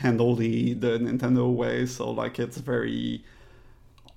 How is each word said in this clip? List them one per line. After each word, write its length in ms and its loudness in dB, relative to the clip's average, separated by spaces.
handholdy 800 2
the 200 2
Nintendo 540 2
way, 300 0
so, 260 -6
like, 280 -4
it's 180 -6
very 680 -4